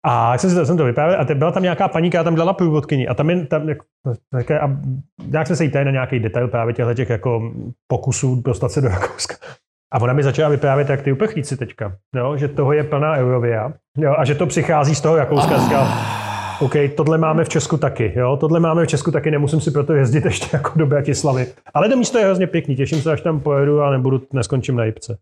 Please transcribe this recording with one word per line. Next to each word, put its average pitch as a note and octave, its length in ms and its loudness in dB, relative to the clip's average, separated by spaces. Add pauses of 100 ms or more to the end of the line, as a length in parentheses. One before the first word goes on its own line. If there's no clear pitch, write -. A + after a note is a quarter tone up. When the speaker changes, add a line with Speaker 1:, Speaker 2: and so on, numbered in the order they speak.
Speaker 1:
A A#2 260 2
jak B2 100 0
jsem F#3+ 80 2
si F3 60 4
to, F3 100 2
jsem E3+ 120 2
to D#3 80 2
vyprávěl, D3+ 360 2
a C#3 40 2
te-, D3 100 -2
byla D#3 160 2
tam F#3 120 0
nějaká F3+ 240 0
paní, F3 220 0
která E3+ 140 2
tam E3+ 120 0
dělala E3 180 2
průvodkyni D3+ 540 0
a - 60 -2
tam D3 160 0
je, F3 160 0
tam D#3 240 -2
jak-, - 800 -6
a D3 260 0 (500)
nějak D3+ 200 0
jsme F3 80 0
se D3 80 0
jí D3+ 60 2
ptali C#3 160 0
na C#3 60 0
nějaký C3 280 -2
detail A#2 280 -2
právě A#2 260 -2
těchto A#2+ 200 0
těch A#2 160 -2
jako A#2 420 -2 (360)
pokusů B2+ 580 -2
dostat B2 260 -2
se D3 100 -2
do C3 60 2
Rakouska. - 480 -4 (580)
A B2 80 0
ona B2 120 2
mi C#3+ 100 2
začala D3 260 2
vyprávět, C#3+ 400 2
jak C#3 120 0
ty C#3+ 100 -2
uprchlíci C#3+ 460 -2
teďka, G#2 360 -8 (220)
jo, C3+ 220 -2
že C#3+ 100 -2
toho C#3 260 0
je D3+ 100 2
plná D3 320 0
Eurovia, B2 560 0 (260)
jo, C#3+ 200 2
a D#3 80 2
že C#3+ 100 0
to E3 100 0
přichází D3+ 500 2
z - 60 -6
toho D#3 140 4
Rakouska. D3 400 2
Speaker 2:
Ah. C3 80 4
Speaker 1:
Říkal, C3 240 2 (720)
„OK, C3+ 140 0 (220)
tohle D#3+ 220 2
máme D#3+ 260 2
v D#3+ 60 -2
Česku D#3+ 280 -2
taky, B2+ 380 0
jo, B2+ 220 2
tohle D#3 220 2
máme E3 260 2
v - 20 -6
Česku C#3+ 240 -2
taky, D#3 200 0
nemusím D3 300 2
si D#3+ 100 -2
proto C#3+ 220 0
jezdit C#3 320 2
ještě - 280 -2
jako C#3+ 220 -2
do D#3+ 100 4
Bratislavy. C#3 600 0 (260)
Ale F3+ 160 2
to C4 80 4
místo B3 200 0
je A3 80 4
hrozně F#3 220 2
pěkný, D3+ 280 -2
těším C#3 260 0
se, D#3+ 100 0
až C#3+ 100 -2
tam D#3+ 180 -2
pojedu C#3+ 420 2
a C#3+ 100 2
nebudu, C3 300 2 (120)
neskončím B2+ 420 -2
na A#2 100 0
jipce.“ A2 360 -6